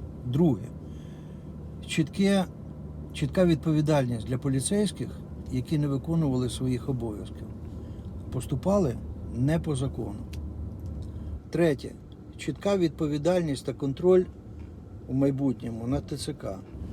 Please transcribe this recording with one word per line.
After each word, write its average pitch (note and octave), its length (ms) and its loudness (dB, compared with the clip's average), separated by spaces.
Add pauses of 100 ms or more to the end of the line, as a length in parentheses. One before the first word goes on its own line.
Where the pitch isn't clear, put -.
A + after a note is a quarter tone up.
(260)
Друге, C3 420 4 (1160)
чітке, G3 600 2 (680)
чітка F3 320 4
відповідальність D3 800 4
для B2 100 0
поліцейських, C#3+ 720 2 (420)
які C3 260 0
не D3 100 4
виконували C3+ 600 2
своїх B2+ 400 0
обов'язків, A#2 580 -4 (840)
поступали C#3+ 640 2 (400)
не C#3+ 240 4
по D#3 160 -2
закону. A2+ 440 -4 (1300)
Третє, D#3 420 4 (460)
чітка G3 400 0
відповідальність D#3 880 2
та C3+ 80 -2
контроль F3 520 6 (800)
у B2+ 60 -4
майбутньому B2+ 760 2
на C3+ 140 0
Т - 160 -6
Ц C#3+ 160 -6
К, G2 240 -6 (360)